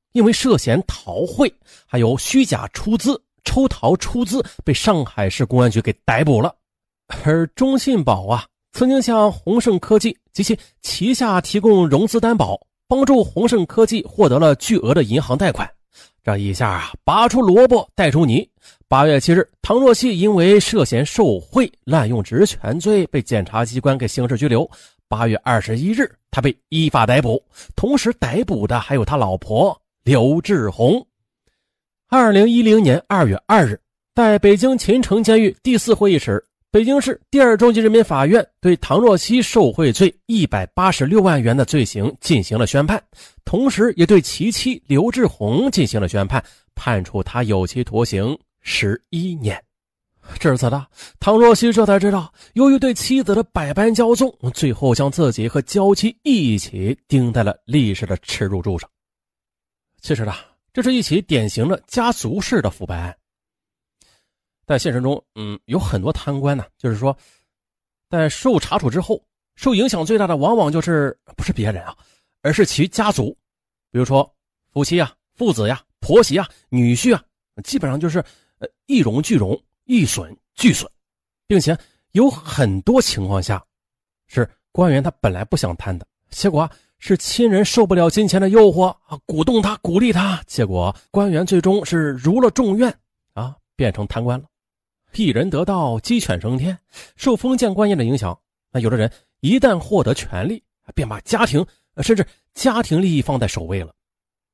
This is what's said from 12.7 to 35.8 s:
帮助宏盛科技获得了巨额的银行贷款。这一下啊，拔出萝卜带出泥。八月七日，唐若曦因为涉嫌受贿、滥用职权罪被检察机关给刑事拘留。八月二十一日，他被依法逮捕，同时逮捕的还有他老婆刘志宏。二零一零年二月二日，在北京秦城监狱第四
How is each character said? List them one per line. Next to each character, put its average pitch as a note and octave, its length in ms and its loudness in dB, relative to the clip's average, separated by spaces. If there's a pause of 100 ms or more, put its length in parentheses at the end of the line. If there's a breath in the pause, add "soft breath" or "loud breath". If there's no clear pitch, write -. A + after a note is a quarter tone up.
帮 C4+ 180 2
助 B3+ 180 4
宏 A3+ 240 -2
盛 G3+ 180 0
科 A3+ 200 2
技 A3+ 180 -2
获 - 240 2
得 B2+ 100 2
了 D3+ 180 4
巨 - 220 -2
额 A#2+ 160 0
的 D#3 100 2
银 A#2 180 -2
行 C3 160 -4
贷 D#3+ 140 0
款。 - 180 -6 (540 soft breath)
这 G2+ 140 -2
一 G2+ 160 -4
下 A2 160 -2
啊， F2+ 240 -8 (100)
拔 G#3+ 240 2
出 A#3+ 140 0
萝 A3 260 6
卜 A#3 280 2
带 E3 160 0
出 D#3+ 120 2
泥。 C#3 240 0 (400 soft breath)
八 C#3 200 4
月 C#3+ 120 4
七 E3+ 140 2
日， F3+ 160 0 (120)
唐 A#3 180 0
若 C4 120 6
曦 A3+ 280 0
因 G#3 160 2
为 F#3+ 240 6
涉 F#3 260 0
嫌 B2 180 0
受 C#3 360 0
贿、 - 320 -2 (140)
滥 C3 220 2
用 A2+ 140 -2
职 C#3 240 0
权 C#3 340 -4
罪 G3 280 0
被 C3+ 140 -4
检 G#2+ 220 -2
察 A2+ 220 -4
机 A#2+ 140 -8
关 C3+ 180 0
给 A#2+ 100 -4
刑 B2 220 -4
事 C3 80 -4
拘 C#3+ 100 -2
留。 B2 220 0 (380 soft breath)
八 A2 180 -4
月 A2 120 0
二 A#2+ 220 0
十 A2+ 200 -4
一 F#3+ 140 -2
日， B3 200 -2 (160)
他 - 100 -6
被 B2+ 160 0 (140)
依 D#3+ 200 0
法 A2+ 180 2
逮 C3 140 4
捕， A#2+ 220 -2 (320 loud breath)
同 C4 220 0
时 A#3 160 -2
逮 D3 300 -4
捕 A#2+ 240 -6
的 A#2 120 -2
还 - 140 -6
有 B2 100 0
他 C#3+ 140 -4
老 F#2+ 200 -2
婆 D3 440 -2 (220)
刘 C3+ 380 2
志 C3+ 280 0
宏。 C#3 340 0 (1040)
二 B3 240 4
零 G3+ 180 6
一 A#3 120 2
零 A3 220 6
年 D3 240 2
二 F3+ 180 2
月 G2 100 2 (120)
二 G3 180 4
日， G#2+ 160 -4 (320)
在 A3 240 4
北 G3+ 180 6
京 B3 220 2
秦 A#3+ 240 2
城 A3 220 0
监 A3 180 4
狱 G#3 220 2
第 B3 140 2
四 A3+ 160 2